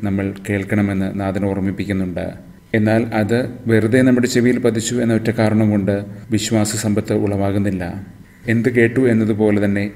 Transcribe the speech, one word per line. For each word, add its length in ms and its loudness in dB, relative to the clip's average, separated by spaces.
നമ്മൾ 320 -2
കേൾക്കണമെന്ന് 720 -2
നാഥൻ 240 -2
ഓർമ്മിപ്പിക്കുന്നുണ്ട്. 880 -4
എന്നാൽ 400 2
അത് 360 0
വെറുതെ 360 4
നമ്മുടെ 240 4
ചെവിയിൽ 320 2
പതിച്ചു 360 0
എന്ന 200 0
ഒറ്റ 160 0
കാരണം 400 2
കൊണ്ട് 340 0
വിശ്വാസ 460 0
സമ്പത്ത് 360 -2
ഉളവാകുന്നില്ല. 920 -2
എന്ത് 200 2
കേട്ടു 400 2
എന്നതുപോലെ 560 2
തന്നെ 320 0